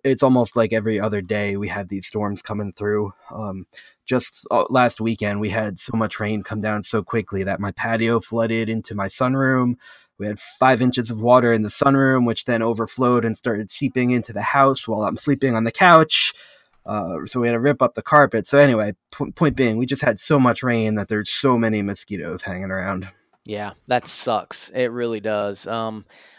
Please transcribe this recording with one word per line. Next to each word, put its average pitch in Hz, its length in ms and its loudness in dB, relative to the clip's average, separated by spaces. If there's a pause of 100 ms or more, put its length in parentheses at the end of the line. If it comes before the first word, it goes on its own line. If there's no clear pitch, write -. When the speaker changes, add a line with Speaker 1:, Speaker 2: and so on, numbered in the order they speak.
Speaker 1:
it's 135 180 2
almost 127 320 4
like 113 180 2
every 110 280 0
other 104 200 -2
day 101 360 -2
we 101 120 -4
have 95 200 -8
these 98 180 -8
storms 101 360 -4
coming 104 300 -6
through. 104 400 -2 (180)
Um, 95 360 -10 (400)
just, - 460 -4
uh, 120 180 2
last 123 300 2
weekend, 107 400 -2
we 107 100 -2
had 104 300 -4
so - 160 -6
much 110 240 -2
rain 107 240 -4
come 107 160 -6
down 104 240 -2
so 107 180 -2
quickly 98 400 -4
that 95 160 -4
my 98 140 -4
patio 117 480 0
flooded 113 480 -2
into 113 260 -6
my 98 140 -4
sunroom. 131 680 0 (420)
We 101 100 -6
had 104 140 -6
five 127 400 2
inches 123 300 0
of 110 100 -8
water 120 320 6
in 110 100 2
the 104 60 -2
sunroom, 135 560 4
which 113 200 -2
then 117 180 0
overflowed 117 640 0
and 110 120 0
started 107 340 -4
seeping 123 420 0
into 123 200 -2
the 101 100 -4
house 135 440 2
while 107 160 -2
I'm - 140 -2
sleeping 135 400 0
on 113 80 0
the 117 80 0
couch. 165 600 6 (540)
Uh, 90 400 -4
so 123 140 -4
we 117 80 4
had 117 60 2
to 117 60 0
rip 135 220 2
up 123 120 2
the 110 80 -6
carpet. 135 440 2
So 139 120 4
anyway, 113 360 4 (160)
po-, - 220 -8
point 143 240 0
being, 117 200 2
we 123 100 -2
just 135 160 -4
had 117 180 0
so 151 180 2
much 123 240 4
rain 113 320 0
that 101 140 -4
there's 107 200 -2
so 127 300 2
many 110 240 2
mosquitoes 90 600 -8
hanging 95 280 -8
around. 95 380 -6 (360)
Speaker 2:
Yeah, 104 280 -8 (160)
that 123 180 0
sucks. - 640 -6
It 123 220 -2
really 117 280 -4
does. 101 460 -4
Um, 110 380 -6 (340)